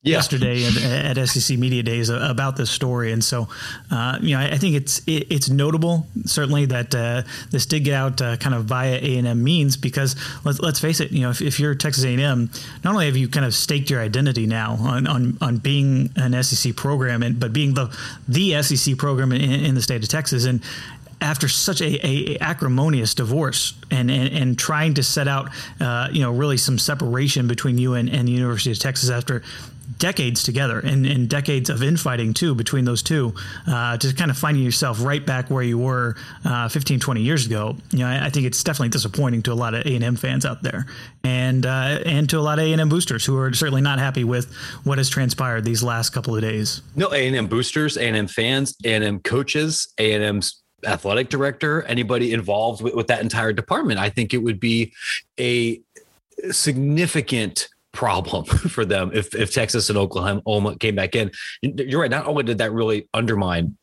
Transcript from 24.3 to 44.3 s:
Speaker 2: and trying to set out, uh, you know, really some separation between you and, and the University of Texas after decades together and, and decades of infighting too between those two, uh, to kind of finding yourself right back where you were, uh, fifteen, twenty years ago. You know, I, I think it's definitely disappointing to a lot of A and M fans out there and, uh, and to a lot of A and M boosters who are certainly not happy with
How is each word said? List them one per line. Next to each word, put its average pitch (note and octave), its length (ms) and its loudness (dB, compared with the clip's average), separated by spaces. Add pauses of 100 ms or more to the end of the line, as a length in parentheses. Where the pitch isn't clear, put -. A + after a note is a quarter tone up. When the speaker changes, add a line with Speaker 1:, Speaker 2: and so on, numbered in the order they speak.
Speaker 2:
and B2+ 260 2
trying D#3 360 2
to C#3 80 2
set C#3 260 0
out, C#3 220 -2 (300)
uh, B2 320 -2
you D#3+ 80 2
know, B2 120 2
really C3+ 240 2
some B2 220 2
separation C3+ 680 0
between A#2+ 320 2
you B2+ 160 2
and, A#2+ 140 0
and B2 200 2
the A#2+ 40 2
University B2 380 0
of G#2+ 80 -2
Texas C3 320 0
after A#2+ 320 -2 (560)
decades C3+ 440 0
together A#2+ 380 0
and, C3+ 260 2
and B2+ 220 2
decades C#3 400 0
of A#2+ 140 0
infighting B2+ 500 2
too D#3+ 220 2
between B2 300 0
those A#2+ 180 0
two, C3 320 0 (340)
uh, A#2+ 300 0
to C3 160 2
kind E3 160 0
of C3 60 -2
finding D3 260 2
yourself A#2+ 420 0
right C#3+ 200 0
back C3 260 -2
where C3 120 0
you A#2+ 160 0
were, B2 380 0 (280)
uh, A#2+ 240 0
fifteen, C#3 300 0
twenty A#2 220 0
years C3 260 2
ago. A2 300 -2 (160)
You B2+ 80 2
know, B2+ 60 0
I, C3+ 200 0
I C#3 40 -2
think C#3 160 0
it's - 180 -2
definitely C#3 240 0
disappointing A#2 540 0
to A#2+ 100 -2
a - 20 -2
lot A#2 200 -2
of A#2+ 120 -4
A C3+ 80 0
and A#2 80 0
M A#2+ 140 0
fans C3 300 -2
out B2+ 160 -4
there - 240 -4 (360)
and, B2+ 440 2
uh, C3 400 0
and D3 240 2
to D#3+ 80 0
a - 20 0
lot D3+ 180 0
of D#3+ 60 2
A D#3+ 80 2
and D#3+ 80 4
M D#3 80 4
boosters D3 360 0
who C3+ 140 0
are C3 140 0
certainly C3+ 300 2
not C#3 160 2
happy C3 260 0
with B2 280 0 (320)